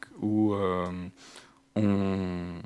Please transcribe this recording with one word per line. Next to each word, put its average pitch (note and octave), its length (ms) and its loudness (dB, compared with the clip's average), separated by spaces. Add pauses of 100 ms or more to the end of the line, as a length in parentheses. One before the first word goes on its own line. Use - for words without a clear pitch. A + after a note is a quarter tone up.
(220)
où, G#2+ 320 4
euh, F#2 300 0 (920)
on, F#2+ 760 0 (120)